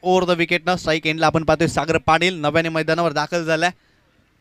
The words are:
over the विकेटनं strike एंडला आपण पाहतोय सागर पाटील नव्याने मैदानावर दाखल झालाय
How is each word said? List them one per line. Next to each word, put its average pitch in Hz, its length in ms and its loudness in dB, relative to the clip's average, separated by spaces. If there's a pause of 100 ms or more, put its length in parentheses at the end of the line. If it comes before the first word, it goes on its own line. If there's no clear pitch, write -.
over 180 220 2
the 175 140 0
विकेटनं 170 380 0
strike 160 300 -2
एंडला 160 200 0
आपण 156 180 0
पाहतोय 156 240 2
सागर 160 380 0
पाटील 165 340 2
नव्याने 156 300 0
मैदानावर 160 420 -2
दाखल 151 320 -4
झालाय 160 260 0 (720)